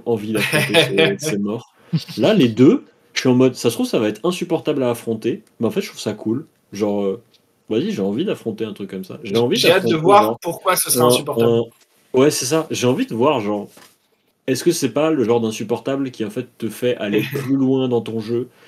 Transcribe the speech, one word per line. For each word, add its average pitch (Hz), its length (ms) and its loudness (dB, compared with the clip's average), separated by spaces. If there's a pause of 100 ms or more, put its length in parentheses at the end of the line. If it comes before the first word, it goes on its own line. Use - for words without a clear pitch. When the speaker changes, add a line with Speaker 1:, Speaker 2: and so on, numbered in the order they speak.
Speaker 1:
envie 110 280 -2
d'affronter 135 400 0
Speaker 2:
<laughs> 160 460 2
Speaker 1:
ces, 156 120 -4
ces 104 80 -2
morts. » 104 340 -6 (440)
Là, 165 180 4
les 135 140 4
deux, 131 360 4 (320)
je - 40 -6
suis 131 80 2
en 123 60 6
mode, 127 200 4
ça 123 140 0
se 113 60 -4
trouve, 247 120 -2
ça - 120 0
va 107 100 2
être 110 160 -8
insupportable 156 580 -2
à 123 80 0
affronter, 113 520 -4 (160)
mais 113 80 -2
en - 40 0
fait, 196 100 -2
je - 80 -6
trouve - 100 -20
ça 110 140 -4
cool. 117 320 -4 (260)
Genre, 101 320 -2
euh, 98 200 -4 (460)
vas-y, 139 220 -2
j'ai 135 120 -4
envie 107 220 -2
d'affronter 113 380 -6
un 104 100 -10
truc 101 180 -12
comme 95 120 -10
ça. - 200 -16
J'ai 101 100 -8
Speaker 2:
J'ai, 110 40 2
Speaker 1:
envie 127 200 2
Speaker 2:
j'ai - 140 4
hâte 185 160 4
de 165 80 2
Speaker 1:
d'affronter, - 20 0
Speaker 2:
voir 196 260 6
Speaker 1:
genre, - 160 -2
Speaker 2:
pourquoi 180 360 -2
ce 160 160 -2
sera 123 140 2
Speaker 1:
un, - 20 6
Speaker 2:
insupportable. 120 500 2 (560)
Speaker 1:
un... 127 60 4
Ouais, 143 120 6
c'est 135 140 -4
ça. 151 260 0
J'ai 113 160 0
envie 196 200 0
de 120 80 -8
voir, 127 260 2
genre, 104 280 -4 (800)
est-ce 131 160 -2
que 170 80 4
c'est 139 220 -2
pas 156 180 2
le 139 120 2
genre 117 180 2
d'insupportable 120 720 -4
qui, 110 140 -8
en 101 60 -6
fait, 123 160 -8 (100)
te 113 120 -6
fait 123 280 -2
aller 107 240 -2
Speaker 2:
<laughs> - 120 -6
Speaker 1:
plus 139 240 -2
loin 131 320 2
dans 117 120 0
ton 110 200 -6
jeu, 120 280 -4 (180)